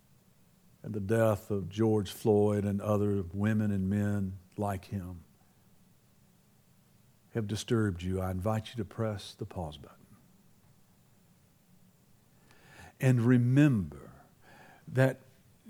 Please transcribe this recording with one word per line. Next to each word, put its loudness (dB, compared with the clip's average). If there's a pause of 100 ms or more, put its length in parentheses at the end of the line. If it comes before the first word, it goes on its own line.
(840)
and -8
the -6
death 0
of -4
George 0
Floyd 2
and -2
other 0 (100)
women 0
and 0
men -2 (240)
like -4
him -8 (2250)
have -4
disturbed 0
you, -2
I -2
invite -4
you -16
to -6
press -8
the -10
pause -10
button. -20 (3000)
And 4
remember 4 (800)
that 2 (500)